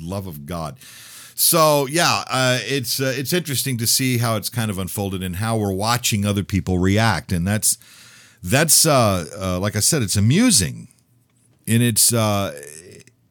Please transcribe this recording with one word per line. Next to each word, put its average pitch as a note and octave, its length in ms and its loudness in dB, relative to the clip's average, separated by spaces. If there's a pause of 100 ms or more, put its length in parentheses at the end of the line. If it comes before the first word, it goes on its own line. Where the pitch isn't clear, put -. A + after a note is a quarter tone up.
love F#2+ 260 -8
of D2 180 -14
God. D#2 320 -8 (580)
So D3+ 500 2
yeah, C3+ 420 0
uh, B2+ 360 2
it's, C3 360 -4
uh, C3 160 -2
it's C3 160 -6
interesting C#3 460 -2
to A2+ 100 -2
see B2+ 300 2
how A#2 180 0
it's G#2 140 -6
kind A2+ 200 -4
of F#2 80 -4
unfolded F#2+ 460 -4
and F2+ 140 -6
how A2+ 180 -2
we're G#2 160 0
watching G#2 540 0
other G2+ 180 2
people F#2 360 0
react, G2 520 2
and F2+ 160 0
that's, G#2 300 0 (640)
that's, C#3 440 2
uh, A2 400 4 (140)
uh, F#2 200 -2
like G2+ 160 -2
I G#2+ 40 0
said, C#3+ 240 0
it's F#2+ 120 -2
amusing, G#2 720 2 (800)
and A2+ 140 4
it's, A#2+ 320 2
uh, G2+ 460 0 (720)